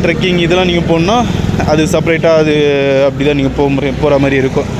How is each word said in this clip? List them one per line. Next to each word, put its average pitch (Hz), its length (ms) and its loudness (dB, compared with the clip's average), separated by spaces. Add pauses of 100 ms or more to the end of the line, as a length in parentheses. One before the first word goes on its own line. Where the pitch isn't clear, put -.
ட்ரெக்கிங் 175 420 0
இதெல்லாம் 180 240 0
நீங்க 170 200 0
போனா 170 260 0 (560)
அது 156 100 2 (120)
செப்பரேட்டா 165 380 0 (100)
அது 151 120 2 (540)
அப்படி 135 200 -2
தான் 143 120 0
நீங்க 135 180 0
போக 143 180 2
முறை-, 131 280 -2
போற 143 100 2 (100)
மாதிரி 135 180 2
இருக்கும். 131 380 -2